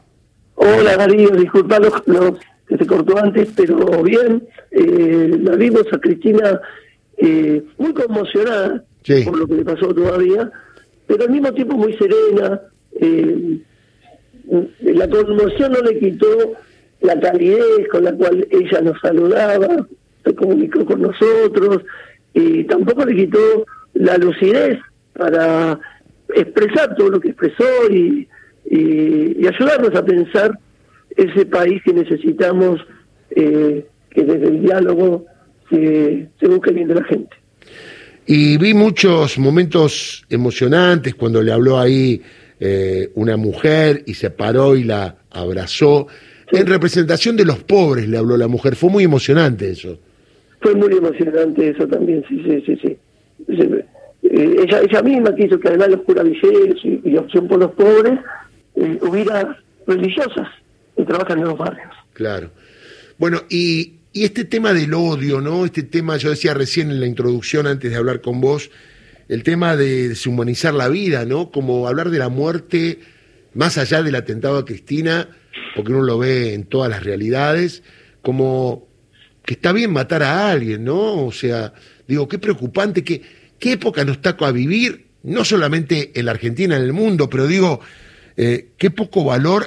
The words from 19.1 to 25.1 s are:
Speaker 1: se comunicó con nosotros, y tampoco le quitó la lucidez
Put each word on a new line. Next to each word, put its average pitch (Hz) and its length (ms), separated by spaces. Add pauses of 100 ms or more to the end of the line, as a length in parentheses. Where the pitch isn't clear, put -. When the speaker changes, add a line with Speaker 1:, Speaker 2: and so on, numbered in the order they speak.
Speaker 1:
se - 100
comunicó - 520
con - 160
nosotros, 202 800 (520)
y 330 300
tampoco 277 400
le 254 100 (120)
quitó 214 400 (280)
la - 240
lucidez 196 600 (320)